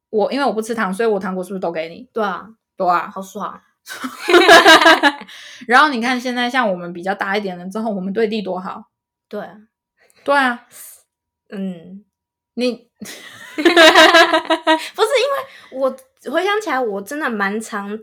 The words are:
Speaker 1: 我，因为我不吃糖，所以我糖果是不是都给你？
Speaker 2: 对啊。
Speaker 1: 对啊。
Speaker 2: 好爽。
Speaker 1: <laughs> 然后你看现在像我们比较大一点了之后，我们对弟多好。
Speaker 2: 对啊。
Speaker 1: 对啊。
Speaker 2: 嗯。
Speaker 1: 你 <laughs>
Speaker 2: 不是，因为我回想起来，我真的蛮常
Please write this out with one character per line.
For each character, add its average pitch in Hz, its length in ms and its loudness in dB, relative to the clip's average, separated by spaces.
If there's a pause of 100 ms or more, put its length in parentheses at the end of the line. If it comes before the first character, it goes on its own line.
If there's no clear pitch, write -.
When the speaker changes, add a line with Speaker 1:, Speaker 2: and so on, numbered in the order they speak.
Speaker 1:
我， 208 220 -2
因 254 80 -4
为 285 60 0
我 226 80 -2
不 220 80 -4
吃 226 120 -8
糖， 208 180 -4
所 190 140 -2
以 226 40 2
我 202 100 -2
糖 190 160 -8
果 185 80 -6
是 180 60 -12
不 202 40 -10
是 190 60 -8
都 180 120 -4
给 165 180 -8
你？ 226 240 -20
Speaker 2:
对 226 100 -4
啊。 190 240 -8 (300)
Speaker 1:
对 180 100 -2
啊。 175 260 -2
Speaker 2:
好 190 80 -12
爽。 190 400 -12 (240)
Speaker 1:
<laughs> 339 1800 4
然 247 140 6
后 302 80 4
你 254 100 -4
看 247 220 -2
现 247 120 -6
在 240 160 -2
像 247 200 0
我 185 60 -2
们 175 180 -12
比 175 100 -12
较 190 100 -2
大 196 220 -4
一 208 60 -2
点 180 160 -8
了 175 100 -14
之 190 120 -8
后， 226 120 -6
我 202 80 -6
们 190 140 -8
对 220 140 0
弟 214 140 -4
多 180 180 -8
好。 214 240 -14 (440)
Speaker 2:
对 208 140 -12
啊。 175 160 -18 (680)
Speaker 1:
对 285 140 -2
啊。 247 280 -2 (840)
Speaker 2:
嗯。 190 560 -12 (480)
Speaker 1:
你 233 360 -6 (100)
<laughs> - 560 -18
Speaker 2:
不 311 60 -8
是， 294 60 2
因 349 40 4
为 339 1700 4 (340)
我 262 180 -2 (420)
回 339 140 0
想 415 160 -2
起 381 80 -10
来， 262 100 -2
我 208 220 -4
真 277 180 -10
的 302 100 -6
蛮 202 300 -4
常 208 440 -10